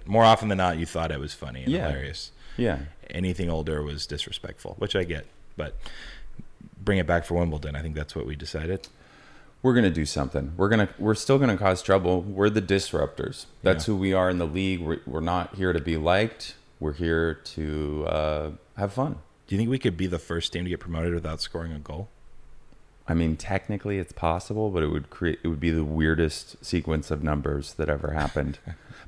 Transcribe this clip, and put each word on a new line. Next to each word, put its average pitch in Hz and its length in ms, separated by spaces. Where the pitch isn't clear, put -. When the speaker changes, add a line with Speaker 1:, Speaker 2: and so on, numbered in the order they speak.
Speaker 1:
more 107 200
often 110 240
than 98 80
not, 90 200
you 82 80
thought 82 260
it 73 100
was 76 120
funny 64 300
and 127 80
Speaker 2:
Yeah. 147 160
Speaker 1:
hilarious. 69 440
Speaker 2:
Yeah. 101 220
Speaker 1:
Anything 90 400
older 80 320
was 73 240
disrespectful," - 720
which 104 180
I 95 100
get, 80 200
but - 180
bring 101 140
it 90 100
back 85 180
for 87 100
Wimbledon. 76 400
I 73 80
think 80 120
that's 76 200
what 69 100
we 73 100
decided. 80 520
Speaker 2:
We're 127 140
gonna 107 160
do 78 140
something. 71 520
We're 98 120
gonna, 107 280
we're 107 160
still 135 240
gonna 120 200
cause 92 260
trouble. 90 380
We're 98 280
the 107 120
disruptors. 90 840
That's 85 260
Speaker 1:
Yeah. 110 60
Speaker 2:
who 95 60
we 95 140
are 92 180
in 90 80
the 85 80
league. 95 320
We're, 80 260
we're 65 140
not 85 360
here 92 180
to 80 60
be 80 180
liked. 92 580
We're 76 140
here 82 420
to, 76 720
uh, 78 420
have 101 160
fun. 135 240
Speaker 1:
Do - 100
you 98 40
think 117 100
we 131 80
could 107 200
be 92 100
the 87 100
first 85 360
team 87 100
to 90 80
get 85 80
promoted 85 340
without 80 280
scoring 82 320
a 78 60
goal? 76 300
Speaker 2:
I 82 60
mean, 82 240
technically 98 640
it's 87 140
possible, 98 580
but 90 100
it 78 60
would 76 240
create, 82 320
it 87 60
would 76 100
be 82 100
the 80 140
weirdest 78 840
sequence 80 460
of 76 120
numbers 71 520
that 76 140
ever 73 240
happened. 73 520
Speaker 1:
<laughs> 85 100